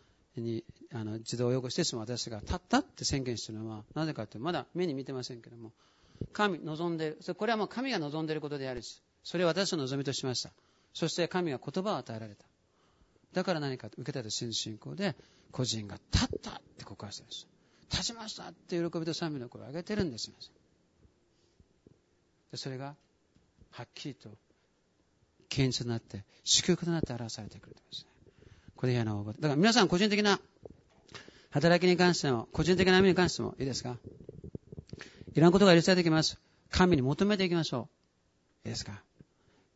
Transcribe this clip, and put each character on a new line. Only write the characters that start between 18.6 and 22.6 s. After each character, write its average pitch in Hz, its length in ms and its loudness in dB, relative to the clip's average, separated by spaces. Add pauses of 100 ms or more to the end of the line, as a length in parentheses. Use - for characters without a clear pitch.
喜 170 240 -2
び 160 60 -6
と 160 80 -2
賛 156 200 -4
美 135 60 -6
の 120 80 -10
声 107 140 -18
を 107 40 -14
上 131 60 -12
げ 175 100 -8
て 208 140 -6
る 202 80 2
ん 151 60 -2
で 110 80 -10
す - 100 -10
よ。 - 60 -20 (2250)
で、 127 40 -12
そ 135 140 -10